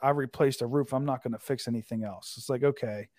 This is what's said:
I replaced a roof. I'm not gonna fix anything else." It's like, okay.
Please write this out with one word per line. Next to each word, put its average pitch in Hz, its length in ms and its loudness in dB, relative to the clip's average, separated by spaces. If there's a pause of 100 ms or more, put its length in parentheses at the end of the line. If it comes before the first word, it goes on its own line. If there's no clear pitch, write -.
I 135 80 6
replaced 139 520 2
a 120 40 0
roof. 135 260 2
I'm 135 120 0
not 135 180 -2
gonna 113 160 -4
fix - 300 -4
anything 113 340 -2
else." 95 360 -8
It's - 100 -8
like, 131 160 0
okay. 113 440 0 (100)